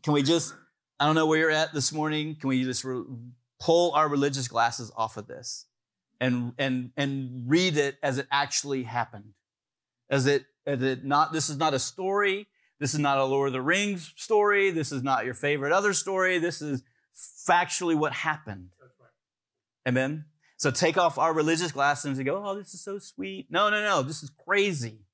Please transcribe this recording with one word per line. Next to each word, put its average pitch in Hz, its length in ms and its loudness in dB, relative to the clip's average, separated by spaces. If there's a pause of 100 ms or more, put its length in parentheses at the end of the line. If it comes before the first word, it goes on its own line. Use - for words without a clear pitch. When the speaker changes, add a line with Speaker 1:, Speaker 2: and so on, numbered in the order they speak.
Speaker 1:
can 151 100 0
we 147 100 4
just, 156 320 2 (440)
I 143 80 2
don't 156 100 4
know 160 100 4
where 156 140 4
you're 160 100 2
at 156 240 0
this 143 180 -2
morning. 151 440 -4
Can 135 120 -6
we 131 140 2
just 127 220 -4
re-, 127 200 -6 (540)
pull 170 340 4
our 151 160 4
religious 139 380 0
glasses 117 500 -2
off 113 200 -4
of 107 100 -10
this - 400 -14 (540)
and, 123 360 -2
and, 127 400 -4
and 131 540 -6
read 170 260 4
it 139 260 0
as 135 160 0
it 139 120 -8
actually 139 540 -2
happened? 113 500 -8 (760)
As 135 180 2
it, 139 200 2 (200)
as 139 160 -2
it 131 220 -2
not, 143 280 2
this 160 180 -2
is 143 80 -8
not 156 160 2
a 131 40 0
story. 196 680 -2 (300)
This 143 140 -2
is 151 80 0
not 139 180 4
a 135 60 4
Lord 139 240 2
of 127 40 -2
the 127 100 -2
Rings 180 540 0
story. 202 540 4
This 160 220 -2
is 131 100 -4
not 127 220 0
your 123 100 -4
favorite 143 380 0
other 202 200 2
story. 185 460 0
This 170 220 -2
is 143 220 -4 (320)
factually 175 840 0
what 151 160 0
happened. 107 580 -6 (100)
Speaker 2:
That's 131 200 -20
right. - 100 -20 (800)
Speaker 1:
Amen? 135 380 -2 (300)
So 143 140 0
take 165 280 2
off 170 200 4
our 160 140 4
religious 160 400 2
glasses 139 460 0
and 135 80 -4
go, 190 180 -2
"Oh, 196 120 -4
this 196 180 -14
is 175 80 -14
so 202 160 -10
sweet." 190 520 -12
No, 202 200 2
no, 208 120 0
no. 190 200 2
This 151 200 -6
is 139 80 -14
crazy. 160 680 0 (140)